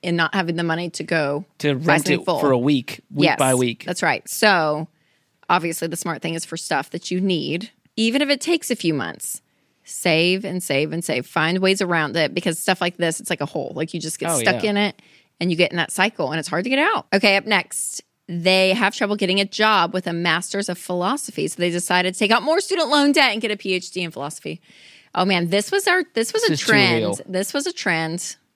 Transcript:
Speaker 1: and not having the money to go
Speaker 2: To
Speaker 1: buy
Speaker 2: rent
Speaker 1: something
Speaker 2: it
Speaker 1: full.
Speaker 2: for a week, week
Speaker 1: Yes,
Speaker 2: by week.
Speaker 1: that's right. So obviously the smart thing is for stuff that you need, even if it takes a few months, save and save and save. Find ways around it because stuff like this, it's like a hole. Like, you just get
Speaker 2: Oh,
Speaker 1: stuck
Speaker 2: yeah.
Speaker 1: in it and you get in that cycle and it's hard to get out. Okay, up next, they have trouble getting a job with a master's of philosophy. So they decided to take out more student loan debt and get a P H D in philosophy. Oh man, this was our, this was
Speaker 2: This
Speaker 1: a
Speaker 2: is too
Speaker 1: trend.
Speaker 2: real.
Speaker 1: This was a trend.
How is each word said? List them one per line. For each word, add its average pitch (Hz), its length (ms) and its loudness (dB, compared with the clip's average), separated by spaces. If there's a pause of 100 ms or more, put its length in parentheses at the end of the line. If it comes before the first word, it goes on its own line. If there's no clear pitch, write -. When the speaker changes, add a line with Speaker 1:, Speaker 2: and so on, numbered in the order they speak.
Speaker 1:
and 175 120 0
not 165 180 0
having 175 220 0
the 170 80 -2
money 170 280 -2
to - 120 -10
go 151 400 -2 (160)
Speaker 2:
To 147 160 2
Speaker 1:
buy 139 100 -4
Speaker 2:
rent 165 200 2
Speaker 1:
something 143 160 2
Speaker 2:
it - 40 -8
Speaker 1:
full. 175 140 0
Speaker 2:
for 143 120 4
a 127 60 4
week, 127 440 0 (120)
week 143 120 2
Speaker 1:
Yes, 151 120 2
Speaker 2:
by 131 180 4
week. 123 300 0
Speaker 1:
that's - 160 -4
right. 156 280 0
So 160 580 2 (600)
obviously 170 400 0
the 170 80 -6
smart 165 240 -4
thing 165 140 -4
is 165 100 -6
for - 100 -10
stuff 143 360 -4
that - 200 -8
you 180 80 0
need, 175 500 -2 (280)
even 226 240 2
if 277 80 0
it 277 120 2
takes 330 300 -2
a 226 40 0
few 165 180 -2
months, - 480 -8 (420)
save 180 600 2
and 180 180 -4
save 151 300 0
and 170 100 -4
save. 127 220 -2
Find 170 340 2
ways 190 220 2
around 165 340 0
it 160 180 0
because 170 260 -2
stuff 185 200 0
like 175 180 -2
this, 165 220 0
it's - 100 -12
like 170 120 -2
a 143 40 -2
hole. - 300 -8
Like, 160 180 -6
you 170 60 -6
just 151 200 -8
get - 120 -4
Speaker 2:
Oh, 160 80 0
Speaker 1:
stuck 180 240 0
Speaker 2:
yeah. 214 60 2
Speaker 1:
in 202 80 0
it 208 240 -2 (400)
and 175 100 0
you 160 60 0
get 175 140 2
in 175 60 -6
that 165 140 -2
cycle 185 400 -2
and 160 80 -4
it's 147 80 -8
hard 165 160 -4
to 233 60 -4
get 269 100 0
out. 381 340 0
Okay, 196 220 4
up 196 100 0
next, - 560 -4 (260)
they 185 460 4
have 208 220 0
trouble 208 220 -2
getting 196 240 0
a 196 40 2
job 202 480 2
with 180 140 -4
a 170 60 -4
master's 175 560 0
of 175 80 -4
philosophy. 180 720 -4
So - 100 -10
they 175 100 2
decided 180 440 0
to - 60 -10
take 208 120 4
out 233 100 4
more 320 200 2
student 339 280 0
loan 285 220 4
debt 277 220 4
and 214 80 -4
get 214 100 -2
a 208 60 -4
P 190 160 -4
H 180 180 -4
D 185 100 -6
in 165 100 -6
philosophy. 151 500 -10 (520)
Oh 180 120 2
man, 180 240 2
this 190 220 0
was 392 160 0
our, 370 160 2 (100)
this 233 180 -2
was 440 120 0
Speaker 2:
This 440 60 4
Speaker 1:
a - 40 2
Speaker 2:
is 143 80 -2
too - 60 -4
Speaker 1:
trend. 202 340 6
Speaker 2:
real. - 260 -2
Speaker 1:
This 185 260 -4
was 285 140 -2
a 339 60 -6
trend. 165 640 -4 (180)